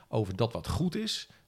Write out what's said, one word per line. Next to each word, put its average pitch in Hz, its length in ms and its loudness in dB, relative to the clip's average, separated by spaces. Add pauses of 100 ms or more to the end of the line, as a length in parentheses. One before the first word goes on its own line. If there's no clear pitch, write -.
over 101 280 0
dat 113 160 2
wat 82 160 -6
goed 160 280 2
is. 214 320 -4 (200)